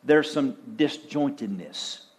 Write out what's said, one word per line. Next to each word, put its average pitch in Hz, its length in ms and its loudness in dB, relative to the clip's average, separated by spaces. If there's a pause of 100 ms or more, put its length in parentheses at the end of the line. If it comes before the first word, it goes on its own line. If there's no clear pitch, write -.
there's 147 260 6
some 139 220 0 (240)
disjointedness. 139 1200 -4 (180)